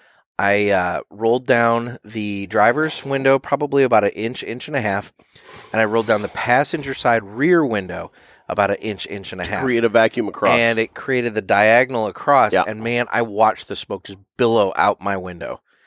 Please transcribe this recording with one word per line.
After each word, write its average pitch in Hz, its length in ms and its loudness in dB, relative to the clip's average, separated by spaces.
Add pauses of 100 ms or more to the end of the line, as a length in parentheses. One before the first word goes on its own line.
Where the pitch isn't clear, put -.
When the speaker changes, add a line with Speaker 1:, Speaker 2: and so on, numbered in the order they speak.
(380)
Speaker 1:
I, 101 320 2
uh, 90 300 0 (100)
rolled 117 360 0
down 117 580 0
the 104 440 -6
driver's 120 560 2
window 135 340 2
probably 139 460 0
about 113 200 4
an 101 60 2
inch, 110 320 -6
inch 120 260 -10
and 151 80 -4
a 127 60 -2
half, 101 300 -4 (600)
and 110 80 2
I 110 60 4
rolled 110 200 0
down 107 160 2
the 98 60 -4
passenger 139 640 -2
side 117 320 0
rear 147 400 2
window 90 480 -4 (360)
about 101 220 0
an 98 60 0
inch, 101 300 -8
inch 98 260 -12
and 92 80 -10
a 87 40 -6
Speaker 2:
To 82 60 -8
Speaker 1:
half. 101 140 -4
Speaker 2:
create 120 200 0
a 113 40 4
vacuum 113 400 2
across. 101 300 0
Speaker 1:
And 117 200 2
it 113 160 -2
created 120 400 -4
the 107 80 -4
diagonal 110 640 2
across, 117 460 2
Speaker 2:
Yeah. 92 140 4
Speaker 1:
and 107 180 -8
man, 120 260 -2
I 117 120 0
watched 110 460 0
the 98 80 -8
smoke - 280 -10
just 98 140 -16 (180)
billow 113 400 2
out 98 240 2
my 98 160 -2
window. 87 460 -10 (240)